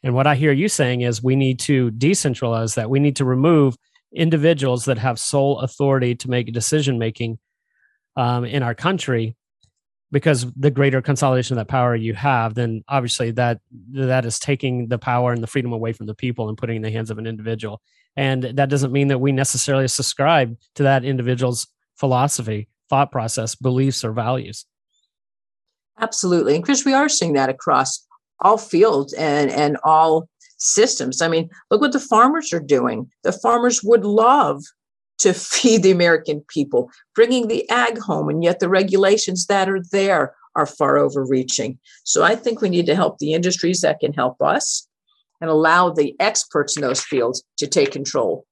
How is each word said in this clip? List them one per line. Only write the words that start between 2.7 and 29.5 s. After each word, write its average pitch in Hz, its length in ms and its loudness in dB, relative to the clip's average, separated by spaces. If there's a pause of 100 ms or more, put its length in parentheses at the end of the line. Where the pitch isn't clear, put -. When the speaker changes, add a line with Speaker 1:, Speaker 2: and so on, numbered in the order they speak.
Speaker 1:
that. 110 140 -4
We 135 100 2
need 143 180 2
to 139 80 0
remove 135 500 4 (380)
individuals 147 720 0
that 131 120 0
have 113 220 -2
sole 139 400 -2
authority 131 560 0
to 127 140 -12
make 120 240 -2
decision 135 440 -2
making, 113 420 -6 (760)
um, 123 280 0
in 127 200 -4
our 117 120 -4
country, 127 600 -4 (760)
because 139 440 0
the 139 160 0
greater 135 300 2
consolidation 131 560 0
of 113 40 -4
that 101 100 -8
power 123 240 2
you 113 180 -4
have, 113 420 -2
then 113 340 -4
obviously 123 420 -2
that, 120 300 -2 (320)
that 127 320 -2
is 113 140 -6
taking 123 500 -4
the 120 80 -2
power 123 340 0
and 117 100 -4
the 110 60 -8
freedom 123 240 -4
away 113 220 -6
from 107 140 -12
the 107 80 -10
people 117 340 -6
and 110 80 -8
putting 117 180 -6
it - 20 -6
in 110 60 -8
the 110 80 -6
hands 110 180 -6
of 107 80 -8
an 110 80 -10
individual. 110 560 -10 (360)
And 135 260 -2
that 135 240 -2
doesn't 135 240 0
mean 139 160 0
that 135 120 0
we 139 120 0
necessarily 135 560 0
subscribe 139 680 0 (180)
to 147 80 -2
that 135 220 2
individual's 127 640 -2 (280)
philosophy, 127 720 -2 (220)
thought 139 220 0
process, 113 440 -6
beliefs, 131 480 -2
or 113 80 -4
values. 117 540 -6 (1300)
Speaker 2:
Absolutely. 180 580 0
And 175 100 -2
Chris, 277 180 0
we 269 100 2
are 277 140 4
seeing 165 260 0
that 135 160 2
across 131 560 -2 (360)
all 214 160 6
fields 165 560 2
and, 147 380 0